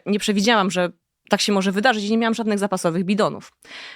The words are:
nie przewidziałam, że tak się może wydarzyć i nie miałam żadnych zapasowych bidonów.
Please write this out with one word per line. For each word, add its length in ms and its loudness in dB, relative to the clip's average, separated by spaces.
nie 120 0
przewidziałam, 520 2
że 200 -2
tak 100 2
się 120 0
może 200 2
wydarzyć 320 0
i 60 -4
nie 80 2
miałam 160 0
żadnych 240 -2
zapasowych 460 -2
bidonów. 480 -2